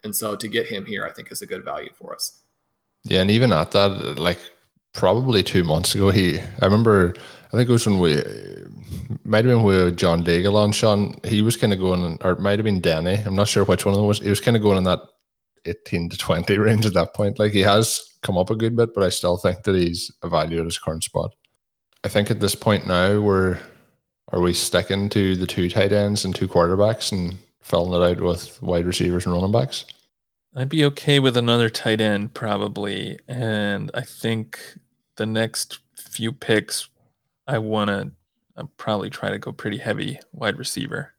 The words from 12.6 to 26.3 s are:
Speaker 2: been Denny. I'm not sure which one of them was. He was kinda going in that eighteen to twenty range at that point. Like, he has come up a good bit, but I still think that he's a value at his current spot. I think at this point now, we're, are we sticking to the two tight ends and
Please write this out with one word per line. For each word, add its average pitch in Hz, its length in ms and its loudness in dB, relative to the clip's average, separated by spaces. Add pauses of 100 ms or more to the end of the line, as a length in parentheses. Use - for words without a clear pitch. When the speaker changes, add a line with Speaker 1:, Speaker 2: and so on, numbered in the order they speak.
Speaker 2:
been 101 160 0
Denny. 85 460 0
I'm 95 100 -2
not 101 120 2
sure 98 180 2
which 92 200 0
one 98 80 2
of 98 40 2
them 104 100 2
was. 104 120 0
He 101 100 -4
was 98 100 2
kinda 117 200 2
going 101 180 4
in 92 80 2
that 90 160 0 (640)
eighteen 85 440 -4
to - 80 -12
twenty 87 400 0
range 107 280 4
at 98 80 0
that 87 200 0
point. 101 240 -2
Like, 104 140 2
he 101 100 2
has 104 400 2 (200)
come 95 160 -2
up 92 120 0
a 113 60 0
good 113 200 0
bit, 113 200 2
but 98 80 2
I 92 60 4
still 87 280 0
think 92 260 -2
that 98 120 2
he's 85 340 -2 (140)
a 85 60 -8
value 82 300 0
at 82 60 -2
his 82 140 -6
current 80 240 -6
spot. - 320 -6 (680)
I - 40 -4
think 104 220 2
at 107 100 0
this 101 140 0
point - 320 0
now, 92 340 4
we're, 95 400 2 (720)
are 90 80 -2
we 87 140 4
sticking 98 560 0
to 95 260 2
the 90 120 -2
two 87 220 -2
tight 98 220 2
ends 104 320 0
and 95 120 -4